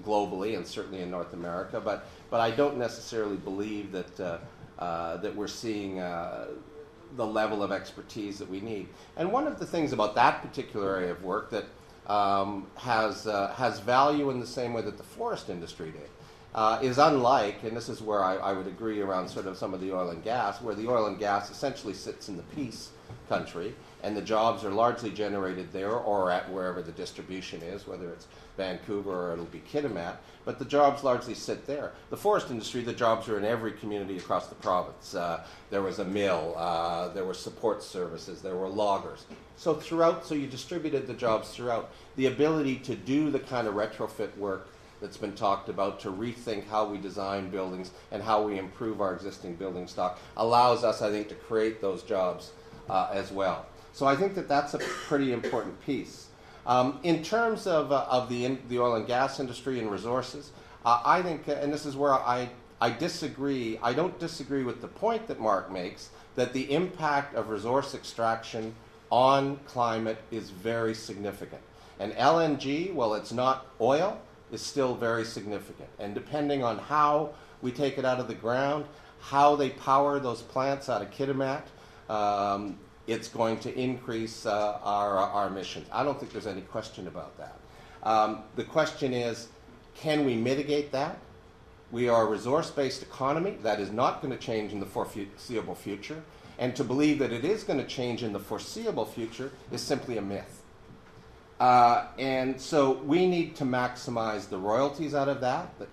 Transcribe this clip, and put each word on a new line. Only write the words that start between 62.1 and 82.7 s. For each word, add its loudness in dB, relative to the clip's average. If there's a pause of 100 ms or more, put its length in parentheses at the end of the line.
I, 2 (320)
I 4
disagree, -2
I 2
don't 0
disagree -2
with -4
the -8
point -2
that -6
Mark 2
makes, -6 (240)
that 2
the -2
impact 0
of -2
resource 0
extraction -2 (360)
on 6
climate 0 (120)
is -6
very 0
significant. -8 (380)
And -4
L 8
N 2
G, -2
while 2
it's -6
not 2 (140)
oil, 4 (320)
is -8
still 0
very 0
significant. -8 (100)
And -6
depending 0
on 2
how 4 (320)
we 0
take 0
it 2
out 4
of -4
the -4
ground, 2 (360)
how 6
they 2
power 4
those -2
plants -2
out 0
of -8
Kitimat, 0 (480)
um, 2 (280)